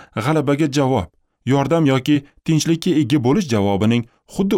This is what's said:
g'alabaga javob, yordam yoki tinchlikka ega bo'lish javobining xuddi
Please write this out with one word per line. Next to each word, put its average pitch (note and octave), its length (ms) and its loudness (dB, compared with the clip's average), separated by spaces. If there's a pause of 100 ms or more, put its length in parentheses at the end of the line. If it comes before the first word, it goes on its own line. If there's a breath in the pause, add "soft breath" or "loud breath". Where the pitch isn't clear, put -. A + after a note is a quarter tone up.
(120 loud breath)
g'alabaga C#3+ 600 -2
javob, C3 360 0 (380)
yordam C#3 400 2
yoki C3+ 300 2 (260 soft breath)
tinchlikka D#3+ 480 0
ega D3+ 340 0
bo'lish D3+ 240 0
javobining G#2+ 540 0 (240 soft breath)
xuddi G3 320 -2